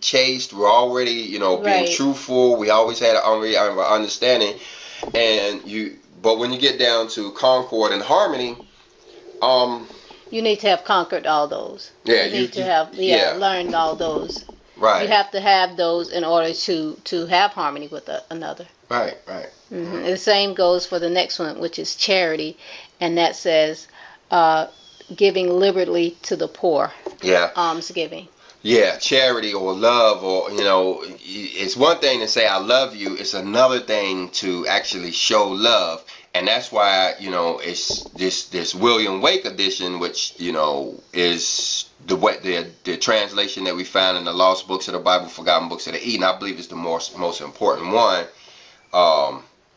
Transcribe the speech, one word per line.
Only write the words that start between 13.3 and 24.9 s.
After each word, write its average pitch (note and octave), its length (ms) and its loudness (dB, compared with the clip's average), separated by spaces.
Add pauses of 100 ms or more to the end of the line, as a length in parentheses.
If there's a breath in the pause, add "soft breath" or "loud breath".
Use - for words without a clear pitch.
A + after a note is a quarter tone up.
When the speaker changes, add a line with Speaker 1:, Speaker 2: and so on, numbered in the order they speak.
Speaker 2:
learned F#3 360 -2
all D#3+ 220 0
those. D#3+ 480 -6 (320)
Speaker 1:
Right. G3+ 280 2
Speaker 2:
You G3+ 40 -2
have G3+ 240 2
to G3 80 -4
have F#3 380 2
those E3+ 340 0
in F3 140 -4
order E3 280 2
to, D#3+ 520 -4
to E3+ 220 -4
have F#3 260 2
harmony D3 340 -6
with D3 220 -14
a, D3 200 -6
another. D#3+ 380 -10 (220)
Speaker 1:
Right, A#2 360 -2
right. F#2 240 -12 (220)
Speaker 2:
Mm-hmm. F3 320 -10
The F3+ 140 -2
same G3+ 360 0
goes F3+ 320 2
for F3+ 140 -4
the E3+ 100 -2
next F3 300 -2
one, D#3 220 -6
which E3 180 -8
is D#3+ 160 -8
charity, D#3+ 600 -2 (420 loud breath)
and E3+ 180 0
that D#3+ 200 2
says, D#3 500 2 (440 loud breath)
uh, D#3+ 360 4 (480)